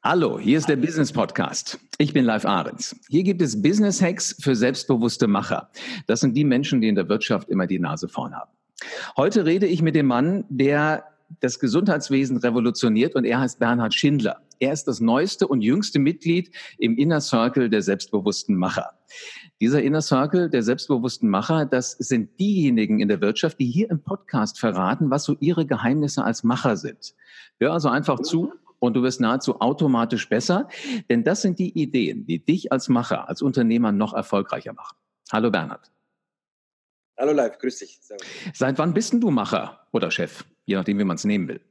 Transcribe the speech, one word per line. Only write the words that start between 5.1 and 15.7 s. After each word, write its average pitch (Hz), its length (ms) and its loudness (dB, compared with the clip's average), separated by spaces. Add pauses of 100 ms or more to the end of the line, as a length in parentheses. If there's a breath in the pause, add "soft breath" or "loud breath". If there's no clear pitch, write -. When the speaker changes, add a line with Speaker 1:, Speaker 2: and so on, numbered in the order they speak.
Speaker 1:
Macher. 98 420 0 (360 loud breath)
Das - 160 2
sind 127 160 2
die 151 80 4
Menschen, 135 340 2
die 110 80 2
in 107 80 2
der 90 140 0
Wirtschaft 104 400 -2
immer 92 180 0
die 92 100 -2
Nase - 300 -4
vorn - 260 -8
haben. - 160 -14 (680 loud breath)
Heute 190 280 4
rede 185 220 4
ich 165 140 0
mit 160 140 2
dem 151 100 4
Mann, 139 420 2
der 147 560 2 (380)
das 127 180 -2
Gesundheitswesen 139 760 2
revolutioniert, 120 760 2
und 127 100 0
er 117 160 2
heißt 123 180 -2
Bernhard 117 340 2
Schindler. 139 480 0 (200)
Er 131 100 0
ist 151 140 -4
das 117 160 -2
neueste 135 440 2
und 139 140 0
jüngste 143 400 2